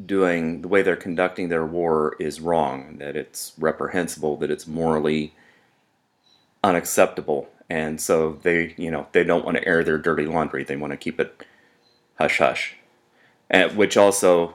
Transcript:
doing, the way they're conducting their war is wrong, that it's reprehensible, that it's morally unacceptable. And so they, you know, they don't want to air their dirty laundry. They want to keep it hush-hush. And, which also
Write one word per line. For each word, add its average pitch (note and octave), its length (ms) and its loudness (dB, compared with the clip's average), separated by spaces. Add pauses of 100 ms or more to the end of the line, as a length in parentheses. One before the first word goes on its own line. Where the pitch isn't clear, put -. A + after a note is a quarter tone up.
doing, F2 580 0
the F2+ 60 -8
way G2 140 4
they're F2+ 140 0
conducting F2+ 520 -2
their E2 160 -2
war D#2+ 540 0
is D2+ 220 -6
wrong, D2+ 580 -2
that C#2+ 160 -10
it's - 440 -10
reprehensible, D#2 800 -2
that D2 120 -4
it's D2 160 -6
morally D#2 680 0 (1300)
unacceptable. E2+ 840 0 (200)
And D#2 320 -4
so D#2+ 420 0
they, E2+ 340 0
you E2+ 140 -6
know, D2 220 -6
they F2 100 4
don't E2+ 220 2
want E2 140 -2
to - 80 -6
air E2 180 4
their D#2 140 2
dirty D2+ 280 0
laundry. D#2 380 -2
They C#2+ 120 -6
want C#2+ 160 -6
to C#2 40 -10
keep - 240 -6
it - 240 -8 (760)
hush-hush. - 580 0 (720)
And, F#2 280 4
which G2+ 200 4
also F#2 580 6